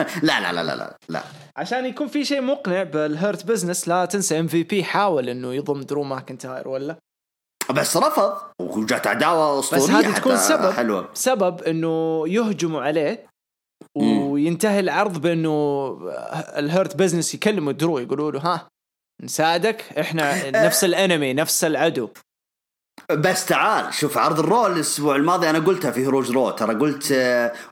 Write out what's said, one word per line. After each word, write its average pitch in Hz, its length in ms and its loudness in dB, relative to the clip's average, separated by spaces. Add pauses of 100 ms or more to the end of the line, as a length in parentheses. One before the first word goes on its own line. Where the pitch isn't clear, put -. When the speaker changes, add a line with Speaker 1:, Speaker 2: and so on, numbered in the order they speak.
(240)
Speaker 1:
لا، 139 180 2
لا، 87 120 -2
لا، 82 100 -2
لا، 73 120 -4
لا، 55 220 -10 (120)
لا. 80 140 -6 (340)
Speaker 2:
عشان 233 280 -4
يكون 262 220 -6
في 285 180 -2
شيء 277 160 -2
مقنع 208 420 -2
بالهيرت 156 640 -2
بزنس، 180 420 -2
لا 175 180 2
تنسى 180 340 -2
إم 165 80 0
في 160 160 0
بي 185 200 0
حاول 160 460 0
إنه 123 240 -6
يضم 143 280 -4
درو 143 220 -4
ماكنتاير، 131 640 -10
ولا؟ 139 280 -6 (760)
Speaker 1:
بس - 260 0
رفض، 233 400 2 (240)
وجات 110 460 -2
عداوة 147 520 2
Speaker 2:
بس - 140 -4
Speaker 1:
أسطورية 170 360 4
Speaker 2:
هذه 196 60 0
تكون - 220 2
Speaker 1:
حتى - 60 4
Speaker 2:
سبب، 277 280 2
Speaker 1:
حلوة. 107 420 0
Speaker 2:
سبب 190 480 0
إنه 160 640 0
يهجموا 175 540 -2
عليه 156 440 -2 (720)
Speaker 1:
مم. 110 240 2
Speaker 2:
وينتهي 165 580 0
العرض 180 420 0
بإنه 151 680 0 (680)
الهيرت 156 380 0
Business 170 380 0
يكلموا 165 380 0
درو 151 280 0
يقولوا 139 320 -4
له: 135 80 -4
"ها، 170 280 -4 (560)
نساعدك، 170 580 0 (180)
إحنا 147 500 -2
Speaker 1:
<laughs> 214 160 4
Speaker 2:
نفس - 180 2
الأنمي، 170 500 2
نفس 151 300 0
العدو". 143 460 0 (1000)
Speaker 1:
بس 180 340 2
تعال، 165 480 2
شوف - 240 -2
عرض 151 220 2
الرو 202 280 4
الأسبوع 151 480 0
الماضي، 165 340 2
أنا 156 100 2
قلتها 156 320 2
في 127 140 0
هروج 131 260 0
رو، 120 180 2
ترى 110 260 -2
قلت، 139 360 0
آه، 123 420 2 (180)